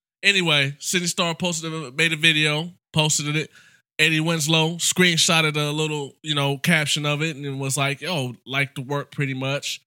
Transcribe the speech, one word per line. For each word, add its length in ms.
anyway, 560
Sidney 300
Starr 260
posted, 640
made 160
a 40
video, 540
posted 440
it. 140
Eddie 220
Winslow 560
screenshotted 800
a 160
little, 500
you 120
know, 240
caption 480
of 160
it 140
and 240
was 160
like, 260
"Yo, 340
like 280
the 80
work 280
pretty 240
much. 520